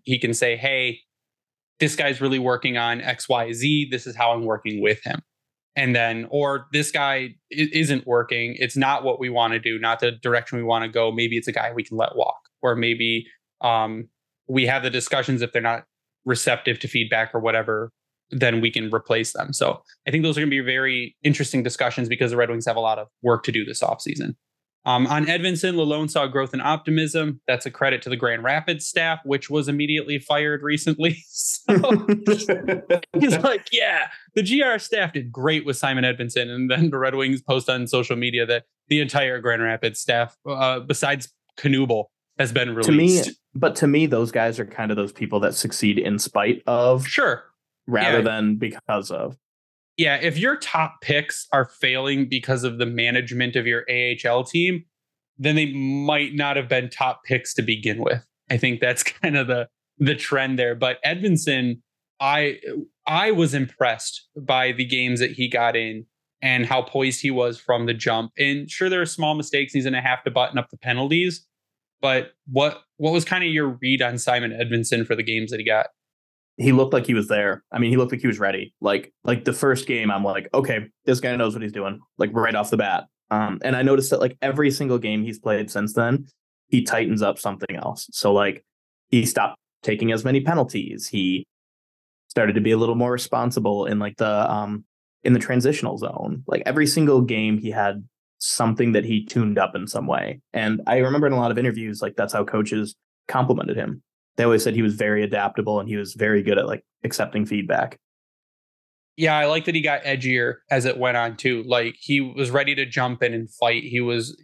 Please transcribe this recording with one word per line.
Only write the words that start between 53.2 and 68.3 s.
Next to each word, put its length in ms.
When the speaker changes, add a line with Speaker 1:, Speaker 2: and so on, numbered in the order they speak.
Speaker 1:
of 100
your 220
A 40
H 320
L 180
team, 420
then 160
they 180
might 600
not 220
have 120
been 220
top 340
picks 300
to 80
begin 400
with. 240
I 60
think 240
that's 220
<laughs> 20
kind 320
of 120
the, 200
the 160
trend 440
there. 160
But 300
Edvinsson, 760
I, 380
I 260
was 200
impressed 800
by 380
the 120
games 360
that 120
he 160
got 280
in 300
and 240
how 180
poised 380
he 100
was 300
from 260
the 80
jump. 440